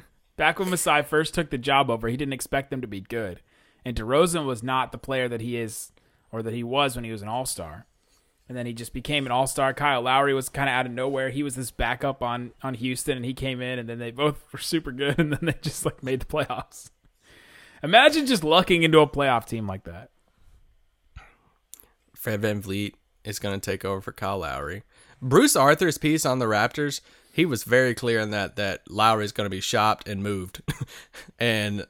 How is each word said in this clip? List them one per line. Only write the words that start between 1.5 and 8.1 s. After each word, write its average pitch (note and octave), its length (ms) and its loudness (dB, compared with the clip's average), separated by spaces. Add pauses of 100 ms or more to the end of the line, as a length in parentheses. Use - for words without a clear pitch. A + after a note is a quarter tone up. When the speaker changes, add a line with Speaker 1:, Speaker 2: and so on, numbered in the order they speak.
Speaker 1:
the C3+ 80 -4
job C3+ 320 2
over, A2+ 180 -2
he B2 80 -2
didn't C#3 160 -4
expect C3+ 380 -4
them C3 100 -6
to A#2 80 -8
be G2+ 120 -10
good. G2+ 400 -6 (440)
And B2 100 -6
DeRozan D3 520 2
was A#2+ 180 -4
not C3 260 -2
the B2+ 80 -12
player B2+ 300 -2
that A#2 140 -6
he A#2+ 140 -6
is A2+ 360 -8 (400)
or A2+ 100 -6
that A2+ 120 -6
he A#2+ 100 -4
was C3 320 0
when A#2+ 80 -8
he A2+ 80 -8
was G#2 100 -10
an G#2 60 -10
all-star. A2 580 -8 (640)